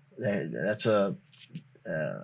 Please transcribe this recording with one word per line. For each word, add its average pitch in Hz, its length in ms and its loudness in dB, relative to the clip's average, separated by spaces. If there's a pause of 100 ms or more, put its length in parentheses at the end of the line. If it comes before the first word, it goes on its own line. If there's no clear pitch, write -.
(180)
that, 98 340 -2
that's 98 360 0
a, 101 280 4 (720)
uh, 73 360 -4